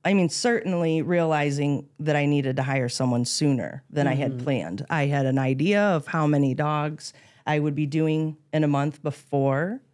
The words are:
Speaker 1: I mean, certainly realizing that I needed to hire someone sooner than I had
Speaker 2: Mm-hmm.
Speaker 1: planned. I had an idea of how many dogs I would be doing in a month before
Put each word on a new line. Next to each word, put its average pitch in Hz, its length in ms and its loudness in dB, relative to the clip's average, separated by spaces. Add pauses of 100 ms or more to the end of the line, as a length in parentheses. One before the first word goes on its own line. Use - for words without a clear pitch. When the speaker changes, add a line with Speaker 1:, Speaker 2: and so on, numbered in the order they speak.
Speaker 1:
I 185 80 4
mean, 180 160 4
certainly 175 720 0
realizing 147 880 0 (100)
that 151 160 0
I 143 120 2
needed 135 300 2
to 131 60 -2
hire 131 260 0
someone 123 360 0
sooner 135 640 -2
than 143 180 0
I 131 60 2
had 139 200 -2
Speaker 2:
Mm-hmm. 123 100 -8
Speaker 1:
planned. 135 480 -4
I 147 160 0
had 139 180 0
an 131 140 2
idea 147 420 0
of 180 240 2
how 156 220 0
many 143 260 2
dogs 151 580 -4 (360)
I 151 100 2
would 151 160 0
be 151 140 -2
doing 156 500 0 (160)
in 156 100 2
a 147 40 2
month 143 340 0
before 143 800 -2 (120)